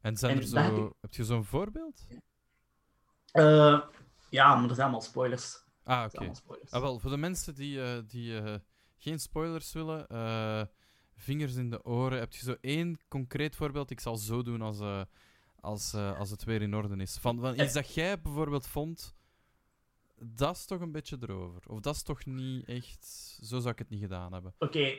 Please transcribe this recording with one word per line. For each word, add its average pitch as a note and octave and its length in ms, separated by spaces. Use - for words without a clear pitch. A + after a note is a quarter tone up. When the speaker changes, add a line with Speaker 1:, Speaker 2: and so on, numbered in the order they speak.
Speaker 1:
En A2 160
zijn B2+ 140
Speaker 2:
En C3+ 120
Speaker 1:
er - 80
Speaker 2:
dat C#3 120
heb F#3 120
Speaker 1:
zo, G#2+ 100
Speaker 2:
ik - 160
Speaker 1:
heb - 120
je A#2+ 100
zo'n A2+ 200
voorbeeld? G#3+ 640
Speaker 2:
Eh, D3+ 500
ja, C3+ 260
maar A#2+ 120
dat A#2+ 80
zijn C3 60
allemaal B2+ 200
spoilers. - 640
Speaker 1:
Ah, B2 180
Speaker 2:
Dat A2 100
zijn - 0
Speaker 1:
oké. - 60
Speaker 2:
allemaal G2 180
spoilers. - 360
Speaker 1:
Ah, B2+ 100
wel, B2+ 180
voor C3 120
de C#3+ 60
mensen E3+ 380
die, C#3 280
eh, B2 140
die, A#2 320
eh, G#2+ 160
geen D#3 220
spoilers D#3+ 540
willen, D#3+ 340
eh, A2 540
vingers C3+ 400
in B2 140
de A#2 160
oren. B2+ 340
Heb A2+ 140
je - 100
zo B2+ 180
één D#3+ 360
concreet D3 480
voorbeeld? C#3+ 360
Ik B2+ 80
zal A#2 160
zo A2 280
doen A#2 180
als, G#2+ 180
eh, G2+ 220
als, G#2+ 340
eh, G2+ 260
als G2+ 100
het G#2 140
weer A2 180
in G#2 140
orde G#2 200
is. F#2+ 260
Van, A#2+ 180
van B2+ 140
iets B2+ 80
Speaker 2:
Het C3+ 120
Speaker 1:
dat C#3+ 200
jij E3+ 280
bijvoorbeeld D3 460
vond, D#3+ 480
dat A#2+ 360
is - 100
toch F#3 140
een E3+ 120
beetje D3+ 300
erover. F2+ 480
Of G#2+ 100
dat C#3+ 160
is - 80
toch - 220
niet C3 400
echt, - 400
zo A#2+ 160
zou B2 120
ik - 80
het A2 100
niet G#2 120
gedaan F2+ 320
hebben. F#2 260
Speaker 2:
Oké. C#3+ 400